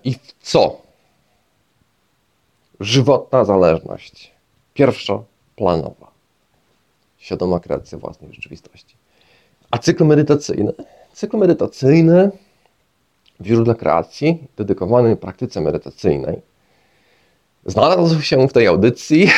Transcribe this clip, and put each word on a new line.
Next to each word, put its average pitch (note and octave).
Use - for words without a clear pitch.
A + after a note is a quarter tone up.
i B2+
w -
co. -
Żywotna B2+
zależność, -
pierwszoplanowa, G2
świadoma F2+
kreacja -
własnej -
rzeczywistości. -
A A#2+
cykl F3
medytacyjny? D3
Cykl G#3+
medytacyjny E3+
w E2+
źródle A#2
kreacji, C#3
dedykowany G#2
praktyce -
medytacyjnej, D2+
znalazł D#3+
się C3+
w -
tej A#2
audycji A#2+
<laughs> -